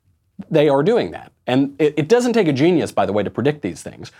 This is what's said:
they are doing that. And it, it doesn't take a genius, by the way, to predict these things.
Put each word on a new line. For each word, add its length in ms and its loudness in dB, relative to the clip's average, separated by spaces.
they 200 4
are 140 2
doing 280 0
that. 200 -16
And 320 0
it, 180 2
it 100 -2
doesn't 260 2
take 140 2
a 60 0
genius, 380 2
by 140 0
the 60 -2
way, 120 0
to 60 -6
predict 320 -4
these 200 -8
things. 380 -16